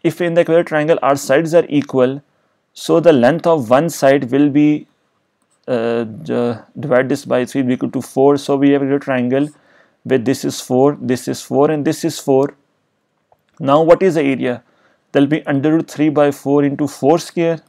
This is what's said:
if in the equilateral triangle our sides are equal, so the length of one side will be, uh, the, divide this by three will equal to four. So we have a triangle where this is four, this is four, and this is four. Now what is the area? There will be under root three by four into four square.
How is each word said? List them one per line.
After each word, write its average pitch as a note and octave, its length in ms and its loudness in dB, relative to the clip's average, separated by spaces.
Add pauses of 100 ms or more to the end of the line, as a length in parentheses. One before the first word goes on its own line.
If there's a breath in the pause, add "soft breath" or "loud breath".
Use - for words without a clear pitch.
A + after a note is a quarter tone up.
if E3 180 -2
in E3+ 140 -2
the E3+ 80 4
equilateral E3 220 2
triangle D3+ 380 0
our C#3 140 2
sides D#3 380 0
are E3 140 4
equal, C3+ 520 0 (540)
so D#3+ 260 0
the D#3+ 120 6
length C3 340 2
of C#3+ 240 0
one C#3 200 2
side C3+ 400 2
will C#3+ 200 2
be, D3+ 360 2 (800)
uh, A#2 380 -2
the, A#2+ 580 -6 (160)
divide B2+ 300 0
this C#3+ 160 -4
by B2+ 200 -2
three C#3 180 -4
will B2 100 -2
equal B2 200 -4
to C3 100 -6
four. C#3 340 2
So C#3 200 -2
we C#3 140 2
have C#3+ 120 2
a C#3 160 -2
triangle C3 500 -2 (560 soft breath)
where B2+ 140 0
this B2+ 260 -2
is C#3 160 -6
four, C3 400 2
this B2 260 -4
is C3 160 -8
four, C#3 280 0
and D3+ 140 -4
this D#3 200 -4
is D#3+ 140 -6
four. C3+ 360 0 (1040)
Now C#3+ 240 2
what E3+ 200 6
is F#3 120 2
the D#3+ 80 0
area? B2+ 400 -2 (480)
There C#3+ 120 2
will C#3+ 60 2
be D#3 180 -2
under C#3+ 260 0
root D#3+ 180 -2
three D3+ 200 0
by C#3+ 200 2
four C#3+ 340 0
into C#3+ 220 -2
four D3 320 0
square. E3 500 -4